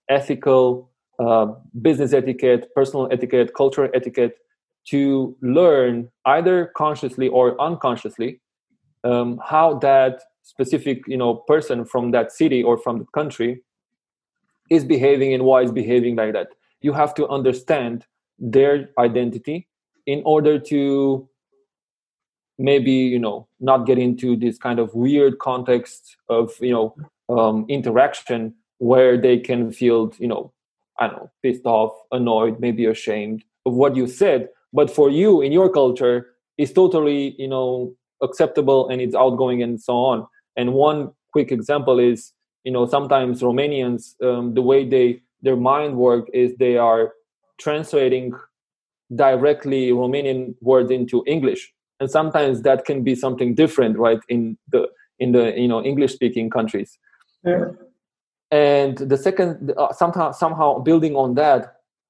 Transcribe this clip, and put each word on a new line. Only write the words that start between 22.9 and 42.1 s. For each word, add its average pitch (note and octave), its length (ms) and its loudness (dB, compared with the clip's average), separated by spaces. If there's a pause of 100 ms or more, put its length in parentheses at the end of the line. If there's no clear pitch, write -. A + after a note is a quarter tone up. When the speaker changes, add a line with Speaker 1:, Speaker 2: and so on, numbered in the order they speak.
Speaker 1:
you B2+ 280 0
know, A2 280 -6 (120)
not B2+ 260 0
get B2+ 120 2
into B2 380 -2
this A#2 220 -4
kind A#2+ 220 -4
of G#2+ 140 -4
weird C3+ 460 2
context B2+ 760 -4 (120)
of, A2+ 300 0
you B2 120 -2
know, A2+ 240 -2 (340)
um, A2 400 0
interaction B2 840 -2 (260)
where B2+ 380 4
they B2 200 4
can A#2+ 340 -4
feel, A#2 480 0
you B2 80 -6
know, G#2 240 -8 (480)
I A#2 80 0
don't - 100 -14
know, - 140 -20 (100)
pissed B2 240 -4
off, A2 280 2 (180)
annoyed, A2+ 480 -2
maybe A#2 260 -2
ashamed A2 580 -6 (220)
of B2+ 80 -2
what B2+ 220 2
you B2+ 120 -2
said. C#3 420 0 (220)
But D3 180 2
for C#3+ 200 4
you, E3+ 320 4
in C#3 100 0
your F#3 180 4
culture, B2 580 0 (300)
it's C#3+ 140 -2
totally, D3+ 680 2
you C3+ 100 -8
know, B2+ 480 -6 (260)
acceptable C3+ 680 0
and B2+ 120 -6
it's B2 140 -4
outgoing B2 480 0
and A#2 180 -6
so B2 120 -6
on. A#2+ 340 0 (280)
And B2 180 -2
one D3 380 0 (200)
quick C#3 200 0
example B2+ 480 0
is, B2 340 0 (300)